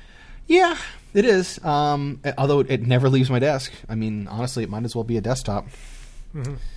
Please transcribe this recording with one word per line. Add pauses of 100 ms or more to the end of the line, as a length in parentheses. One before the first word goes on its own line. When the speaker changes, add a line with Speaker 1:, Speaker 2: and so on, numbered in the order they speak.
(460)
Speaker 1:
Yeah, (380)
it
is.
Um, (160)
although
it
never
leaves
my
desk. (180)
I
mean,
honestly,
it
might
as
well
be
a
desktop. (720)
Speaker 2:
Mm-hmm. (220)